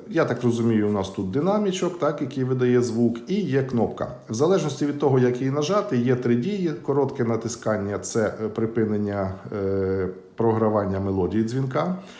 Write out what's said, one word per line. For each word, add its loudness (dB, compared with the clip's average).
я 2
так -2
розумію, 2
у 0
нас -2
тут -4
динамічок, 0
так, -2
який -2
видає 4
звук, 2
і -2
є 0
кнопка. -2
В -4
залежності 2
від -2
того, 4
як 4
її 0
нажати, 0
є 4
три 2
дії. 0
Коротке 0
натискання — -2
це, 0
е, -2
припинення, -2
е, 0
програвання 2
мелодії 0
дзвінка. -2